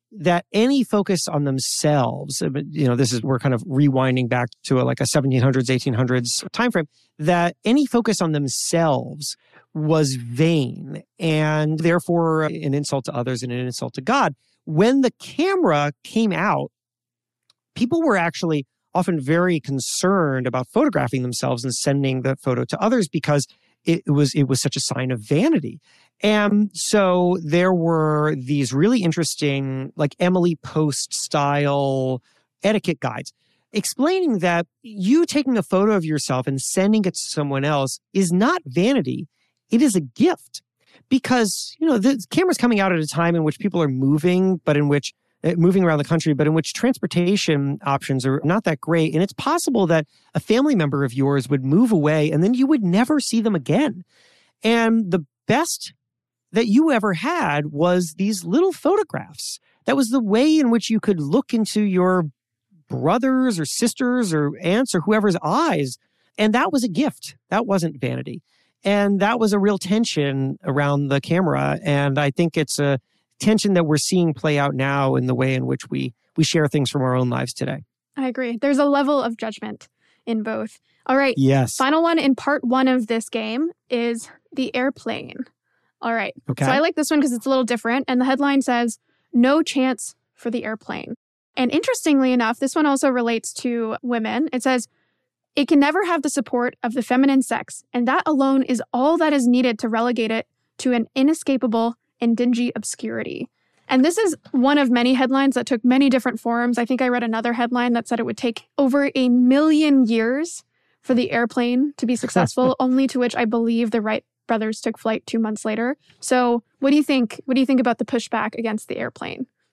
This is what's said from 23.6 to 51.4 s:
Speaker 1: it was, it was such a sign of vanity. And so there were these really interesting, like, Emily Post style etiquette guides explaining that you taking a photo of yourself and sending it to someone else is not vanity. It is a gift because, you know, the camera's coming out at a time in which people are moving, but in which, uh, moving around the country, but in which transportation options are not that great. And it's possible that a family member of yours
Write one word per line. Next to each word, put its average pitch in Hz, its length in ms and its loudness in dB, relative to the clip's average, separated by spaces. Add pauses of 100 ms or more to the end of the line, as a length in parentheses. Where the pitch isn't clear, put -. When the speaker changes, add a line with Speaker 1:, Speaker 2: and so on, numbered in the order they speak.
Speaker 1:
it 160 220 0
was, 143 280 2
it 143 100 2
was 131 160 0
such - 140 -4
a - 60 -6
sign 131 300 -4
of 120 100 -4
vanity. 156 600 0 (420)
And 208 520 2
so 180 720 2
there 175 300 2
were 156 640 0
these 135 360 -2
really 202 300 2
interesting, 139 920 -2
like, 147 220 -2
Emily 180 380 2
Post - 560 -4
style 143 1120 -2 (400)
etiquette 190 380 0
guides 120 320 -8 (400)
explaining 302 640 0
that 170 280 0 (160)
you 226 440 2
taking 262 320 -2
a 190 40 0
photo 202 300 2
of 190 140 0
yourself 135 400 -2
and 135 140 -4
sending 208 440 2
it 180 100 0
to - 60 -8
someone 139 440 -4
else 143 360 -2 (140)
is 185 180 2
not 262 320 2
vanity. 160 640 -2 (400)
It 233 140 2
is 269 120 4
a 185 60 2
gift - 600 -2 (480)
because, 240 680 0
you 320 80 0
know, 277 120 4
the 233 320 2
camera's 359 260 2
coming 233 240 2
out 190 120 2
at 170 60 2
a 156 80 -2
time 170 300 0
in 165 80 0
which 151 140 -2
people 175 240 -2
are 151 60 2
moving, 156 760 2
but 151 140 2
in 147 100 2
which, 143 240 0 (320)
uh, 165 140 2
moving 185 260 4
around 160 140 2
the 143 60 -2
country, 160 280 0
but 147 140 2
in 156 80 2
which 160 180 -2
transportation 175 1120 0
options 139 400 -2
are 135 180 0
not 175 220 0
that 160 160 -2
great. 160 320 0
And 160 100 0
it's 202 120 -4
possible 277 540 0
that 160 180 2 (280)
a 151 60 -2
family 269 340 2
member 143 300 0
of 127 80 -4
yours 135 380 0